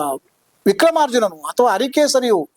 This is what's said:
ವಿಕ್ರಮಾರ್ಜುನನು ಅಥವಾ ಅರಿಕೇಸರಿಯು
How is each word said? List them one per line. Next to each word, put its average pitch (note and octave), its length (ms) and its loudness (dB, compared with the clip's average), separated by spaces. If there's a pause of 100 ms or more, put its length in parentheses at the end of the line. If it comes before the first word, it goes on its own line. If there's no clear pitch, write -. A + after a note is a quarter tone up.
(680)
ವಿಕ್ರಮಾರ್ಜುನನು A#3 760 0
ಅಥವಾ G#3+ 320 0
ಅರಿಕೇಸರಿಯು B3 840 0